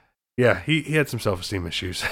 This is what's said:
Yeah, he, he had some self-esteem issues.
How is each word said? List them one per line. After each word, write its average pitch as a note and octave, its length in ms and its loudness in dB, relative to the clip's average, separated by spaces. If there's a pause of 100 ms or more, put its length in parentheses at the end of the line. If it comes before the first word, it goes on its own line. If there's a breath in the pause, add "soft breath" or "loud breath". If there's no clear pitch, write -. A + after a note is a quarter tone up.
(380 soft breath)
Yeah, A2 240 4
he, D3+ 220 2
he D3 120 -2
had D3 140 2
some A#2 100 -4
self-esteem F#2 480 -2
issues. F2+ 340 -6 (100)